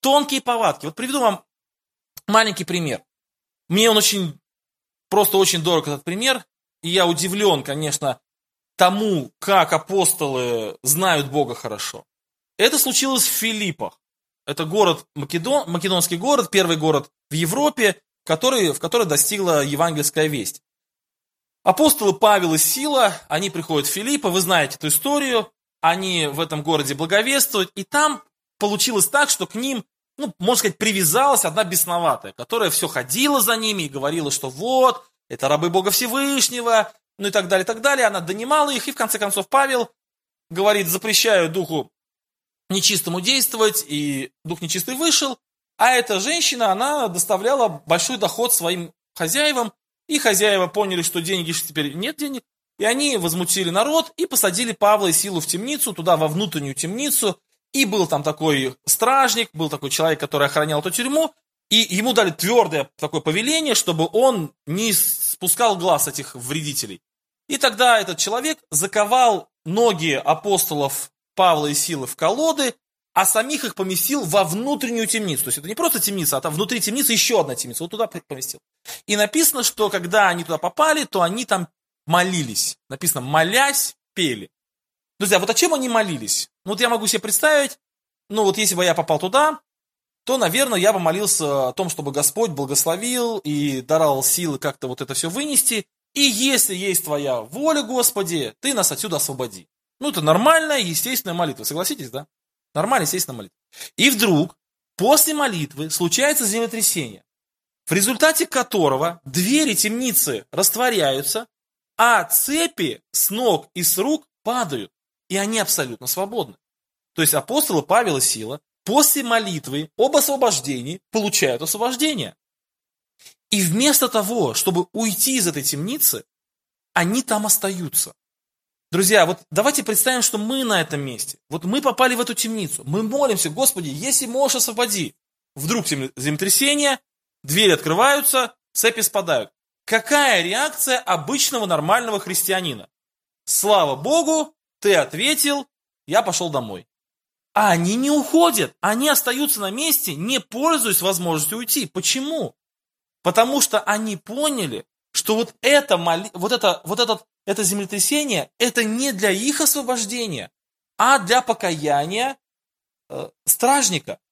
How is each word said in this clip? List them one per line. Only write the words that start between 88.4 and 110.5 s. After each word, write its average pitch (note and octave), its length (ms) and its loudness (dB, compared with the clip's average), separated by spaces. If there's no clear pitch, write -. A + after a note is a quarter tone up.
вот G3 120 2
если G#3 200 0
бы F3+ 80 2
я E3+ 100 4
попал D#3 240 0
туда, C#4+ 400 2
то, C4 140 0
наверное, G#3+ 400 2
я G3 140 4
бы G3 80 0
молился D#3+ 680 0
о - 40 -6
том, F#3 160 -4
чтобы C#3+ 240 -6
Господь F3 380 0
благословил F#3 880 -2
и D3 420 -2
даровал C#3+ 420 2
силы D3+ 360 0
как-то - 280 -6
вот B2+ 140 -6
это C3+ 140 -8
всё E3 140 -2
вынести. A#3+ 580 -2
И C#4+ 60 -2
если B3+ 540 2
есть F3+ 300 -2
Твоя C#3+ 360 -2
воля, C#4 420 -2
Господи, G3 800 -2
Ты - 140 -2
нас F#3+ 180 0
отсюда E3 240 -6
освободи. B2 520 -6
Ну, D4 120 -6
это F#3 100 -4
нормальная, C#4+ 580 4
естественная F#3 560 -4
молитва, D#3 300 -2
согласитесь, E3 460 -6
да? C#3 180 -12
Нормальная, G3 320 2
естественная D3+ 320 -4
молитва. G2 180 -16
И C4 140 4
вдруг, G3+ 460 2
после D4+ 380 2
молитвы, D#3+ 560 -4
случается C4 540 0
землетрясение, G3+ 800 -2
в - 60 -2
результате B3+ 540 2
которого E3+ 800 0
двери G#3 500 0
темницы G#3 800 -2